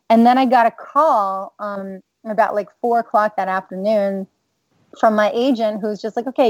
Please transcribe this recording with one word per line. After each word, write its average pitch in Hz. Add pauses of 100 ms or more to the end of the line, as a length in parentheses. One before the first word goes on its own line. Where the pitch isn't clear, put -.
And 226
then 254
I 269
got 233
a 220
call, 202
um, 196 (220)
about, 214
like, 202 (140)
four 233
o'clock 214
that 190
afternoon 196 (720)
from 220
my 208
agent, 226
who 214
was 208
just 214
like, 240
"Okay, 254